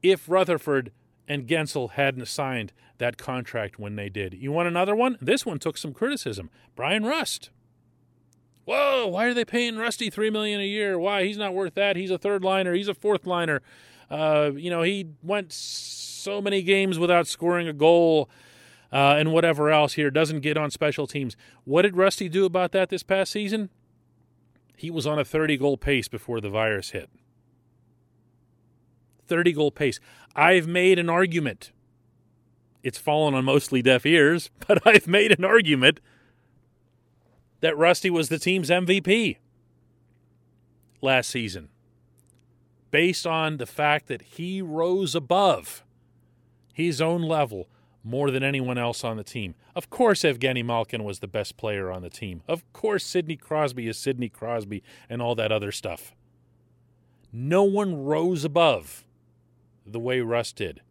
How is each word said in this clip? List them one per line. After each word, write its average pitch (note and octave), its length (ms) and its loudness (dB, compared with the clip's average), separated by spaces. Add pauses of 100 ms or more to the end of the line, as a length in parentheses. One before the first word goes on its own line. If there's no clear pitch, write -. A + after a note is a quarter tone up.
if F#3 260 2
Rutherford D#3 640 0 (380)
and C#3+ 180 -6
Guentzel D3 460 -2
hadn't C3 340 -2
signed B2+ 460 -6 (260)
that A#2+ 180 -2
contract A#2+ 600 -8
when G#2 160 -10
they G#2 140 -8
did? G2 260 -8
You B2 160 -10
want E3+ 180 -2
another F#3 280 0
one? A#3+ 240 0
This E3 260 0
one F3 120 -6
took - 180 -6
some D3+ 160 -10
criticism. B2+ 580 -6 (240)
Brian F#3 300 -2
Rust. C#4+ 460 -6 (1120)
"Whoa, C4+ 420 0
why F#3+ 200 0
are B3 80 0
they A#3+ 100 0
paying A#3+ 320 -4
Rusty A3+ 320 -4
three G#3+ 220 -2
million G#3+ 300 -4
a G3 60 -4
year? G3+ 320 -2
Why? G3 260 0
He's G#3 140 -4
not G3+ 160 -4
worth F#3 200 -4
that. G3+ 200 2
He's F#3 160 -4
a F3+ 80 -2
third G3+ 240 -2
liner. F#3+ 300 2
He's G3 160 -2
a G3+ 60 -2
fourth G#3 320 -2
liner. E3+ 340 0 (500)
Uh, D3+ 460 2
you E3+ 140 -8
know, E3+ 120 -2
he F#3 280 -2 (120)
went F#3 300 -4
so - 880 -10
many G3+ 220 0
games F#3+ 360 2
without F3 280 4
scoring E3+ 420 -2
a D#3 40 -6
goal, D#3+ 580 4 (640)
uh, C#3 260 6
and D#3 140 2
whatever D#3+ 380 4
else D3+ 240 4
here, D3 160 0
doesn't D#3 300 0
get D3 160 -2
on D3+ 140 -2
special D3 360 -4
teams." C3+ 300 -8 (280)
What D#3 180 2
did F#3+ 140 2
Rusty F#3+ 320 2
do F#3 180 0
about F3+ 260 0
that F#3+ 160 0
this F3+ 140 -6
past F#3+ 300 0
season? G#3 380 -4 (1080)
He D#3+ 140 -10
was D#3+ 160 -4
on D3+ 120 0
a C#3+ 60 2
thirty-goal C#3+ 540 0
pace C3+ 300 -2
before A#2 320 -8
the G2+ 100 -8
virus G#2+ 400 -2
hit. E2+ 200 -10 (2250)
Thirty-goal E3 460 2
pace. C#3 280 -2 (340)
I've E3+ 320 6
made F3+ 320 4
an E3+ 120 -2
argument. E3 640 -2 (1120)
It's - 160 -8
fallen D3+ 360 0
on C3 100 0
mostly C3+ 380 2
deaf B2 240 4
ears, D#3+ 520 4
<laughs> - 80 -18
but - 200 4
I've G#3+ 200 8
made G#3 320 4
an F3 60 -4
argument D#3 560 4 (1600)
that D#3+ 180 0
Rusty F3 320 4
was E3 180 0
the D#3 100 -2
team's F3+ 320 0
M F3+ 140 2
V F#3+ 160 2
P G3+ 380 0 (1600)
last C3 300 0
season, F#2+ 400 -8 (1200)
based E3+ 360 0
on D#3+ 300 -2
the C3 80 -8
fact D3 440 -2
that B2 120 -8
he F#3 400 -10
rose E3+ 540 -2
above E3 680 0 (920)
his D#3 260 -2
own E3 220 0
level C#3+ 480 -2 (320)
more C3+ 280 -2
than C3 120 -2
anyone C3 340 -2
else A#2+ 260 -4
on A2+ 140 -6
the G#2+ 80 -10
team. G2 300 -10 (200)
Of - 140 -8
course, A3 360 2
Evgeny B2+ 380 0
Malkin A#2 420 -4
was G2+ 160 -8
the G#2 80 -12
best G#2 280 -6
player G2+ 340 -4
on F#2 120 -10
the F2 80 -12
team. F2+ 360 -12
Of E3 280 -8
course, G#3 300 -2
Sidney E3 320 -4
Crosby C3 520 -4
is A2+ 80 -6
Sidney B2 320 -4
Crosby G#2+ 540 -8 (260)
and A#2+ 140 -6
all A#2+ 140 0
that A2 160 0
other G2+ 200 -2
stuff. - 420 -12 (1160)
No D3 300 2
one G3 420 0
rose D#3 400 0
above D3 600 0 (800)
the G#2+ 140 -10
way B2+ 200 -2
Russ A#2 320 -2
did. E2+ 380 -8